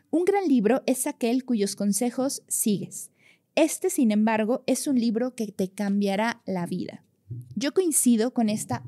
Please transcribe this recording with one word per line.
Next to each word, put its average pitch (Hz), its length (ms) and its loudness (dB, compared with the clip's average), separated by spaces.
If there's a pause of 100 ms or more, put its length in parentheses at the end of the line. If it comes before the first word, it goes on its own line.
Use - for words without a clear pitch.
Un 339 160 0
gran 392 220 2
libro 240 400 4
es 254 200 0
aquel 254 380 -2
cuyos 202 300 -2
consejos 240 720 -2
sigues. - 640 -4 (440)
Este, 320 340 2
sin 240 220 2
embargo, 220 560 2
es 262 200 -2
un 269 120 2
libro 240 360 -2
que 214 120 -6
te 190 220 -4
cambiará 202 760 -2
la 180 200 -4
vida". - 380 -8 (520)
Yo 269 180 -2
coincido 247 600 2
con 226 160 0
esta 214 380 -6